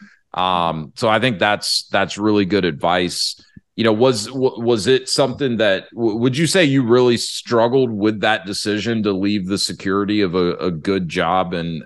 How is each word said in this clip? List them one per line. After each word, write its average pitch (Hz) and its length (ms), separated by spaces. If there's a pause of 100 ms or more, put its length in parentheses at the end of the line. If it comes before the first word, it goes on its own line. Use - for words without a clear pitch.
(320)
Um, 85 640
so 117 120
I 110 120
think 117 180
that's, 104 460
that's 98 340
really 104 280
good 92 180
advice. 85 760 (360)
You - 60
know, 113 100
was, 110 340
w-, 127 340
was 113 260
it 127 220
something 127 480
that, 101 340
w-, 110 240
would 123 220
you 131 100
say 185 180
you 135 200
really 123 320
struggled 120 720
with 107 300
that 110 260
decision 107 560
to 104 100
leave 98 360
the 98 100
security 98 640
of 90 160
a, 87 220
a 90 120
good 90 380
job 87 460
and, 82 320